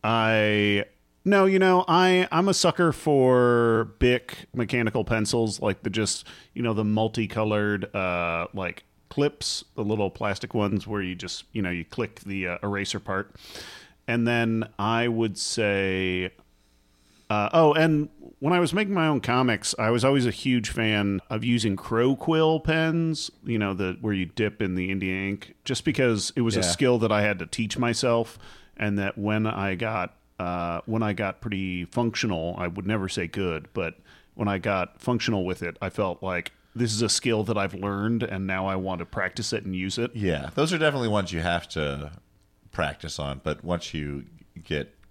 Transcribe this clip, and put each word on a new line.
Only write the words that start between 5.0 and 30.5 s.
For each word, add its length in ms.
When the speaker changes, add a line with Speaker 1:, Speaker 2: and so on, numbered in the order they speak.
Speaker 1:
pencils, 580
like 220
the 80
just, 360
you 80
know, 100
the 100
multicolored, 1120
uh, 600
like, 280
clips, 540
the 80
little 260
plastic 460
ones 320
where 160
you 100
just, 380
you 100
know, 80
you 160
click 360
the, 260
uh, 160
eraser 360
part. 360
And 200
then 400
I 280
would 300
say, 920
uh, 240
oh, 200
and 360
when 140
I 60
was 140
making 220
my 100
own 160
comics, 560
I 140
was 120
always 220
a 60
huge 400
fan 580
of 140
using 320
Crow 400
Quill 440
pens, 680
you 140
know, 160
the, 260
where 140
you 100
dip 380
in 100
the 160
India 240
ink, 240
just 220
because 500
it 60
was 160
a 40
Speaker 2:
Yeah. 40
Speaker 1:
skill 320
that 140
I 100
had 160
to 80
teach 320
myself, 640
and 220
that 180
when 300
I 300
got, 400
uh, 480